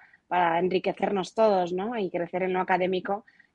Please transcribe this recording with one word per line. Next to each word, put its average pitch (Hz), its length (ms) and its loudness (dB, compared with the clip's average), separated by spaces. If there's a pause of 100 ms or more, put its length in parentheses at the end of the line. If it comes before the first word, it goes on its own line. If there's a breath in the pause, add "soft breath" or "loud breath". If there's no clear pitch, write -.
(280 soft breath)
para 170 320 2
enriquecernos 185 760 -2
todos, 190 400 2
¿no? 214 240 -4
Y 185 140 -4
crecer 180 320 -4
en 185 100 0
lo 185 80 0
académico, 185 640 -2 (300 soft breath)